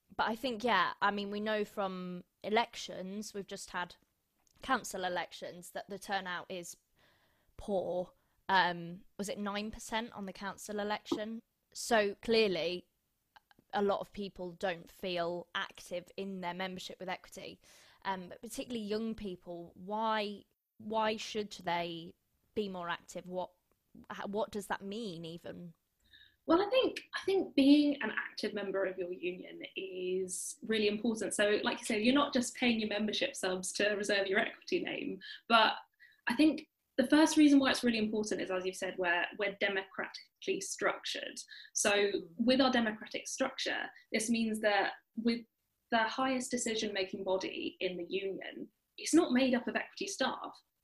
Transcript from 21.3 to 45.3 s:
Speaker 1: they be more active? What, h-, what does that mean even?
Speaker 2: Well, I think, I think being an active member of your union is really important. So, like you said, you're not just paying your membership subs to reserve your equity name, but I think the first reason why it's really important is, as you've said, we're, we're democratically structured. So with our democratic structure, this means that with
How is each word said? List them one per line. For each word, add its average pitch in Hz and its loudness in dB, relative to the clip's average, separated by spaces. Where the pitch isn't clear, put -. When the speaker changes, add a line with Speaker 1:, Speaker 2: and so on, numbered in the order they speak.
Speaker 1:
they 170 -2
be 214 0
more 180 -6
active? - -6
What, 180 -4
h-, 190 -8
what 202 -2
does 202 -8
that - -4
mean 196 -8
even? 175 -12
Speaker 2:
Well, 339 8
I 415 -2
think, 494 4
I - -8
think 381 2
being 285 8
an 214 -2
active 196 -4
member 196 -2
of 185 -2
your 180 -4
union 180 -6
is 185 -4
really 220 4
important. 214 0
So, 208 4
like - -2
you - -10
said, 214 0
you're 247 6
not 285 4
just 247 0
paying 240 2
your 214 0
membership 214 -2
subs 185 -4
to 208 2
reserve 202 0
your 196 2
equity - -2
name, - -4
but 226 6
I 247 2
think 294 4
the 247 4
first 302 6
reason 285 10
why 262 4
it's 247 0
really 226 2
important 214 0
is, 180 -4
as 185 -2
you've 185 -4
said, 185 -6
we're, 175 2
we're 202 -2
democratically - -4
structured. - -4
So 208 4
with 254 6
our 262 6
democratic 226 0
structure, - -4
this 220 2
means 220 0
that 208 4
with 233 2